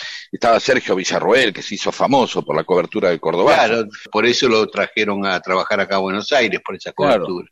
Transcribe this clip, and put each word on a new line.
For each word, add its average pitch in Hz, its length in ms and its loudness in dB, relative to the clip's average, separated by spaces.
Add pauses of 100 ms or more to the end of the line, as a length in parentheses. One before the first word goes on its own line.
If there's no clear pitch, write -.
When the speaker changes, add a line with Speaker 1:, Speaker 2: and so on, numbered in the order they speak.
(300)
Speaker 1:
estaba 110 300 2
Sergio 127 360 0
Villarroel, 95 560 2
que - 100 -14
se 104 140 -10
hizo - 160 -4
famoso - 520 0
por 73 120 -4
la 80 80 0
cobertura 92 460 0
del 82 100 -2
Cordobazo. 98 360 2
Speaker 2:
Claro, 113 320 0 (220)
por 107 160 0
eso 120 220 2
lo 110 200 2
trajeron 101 580 -2
a 92 140 0
trabajar 92 400 0
acá 98 160 0
a 98 40 2
Buenos 95 320 -4
Aires, 113 320 0
por 95 120 -10
esa - 160 -14
Speaker 1:
Claro. 123 320 2
Speaker 2:
cobertura. 90 280 -8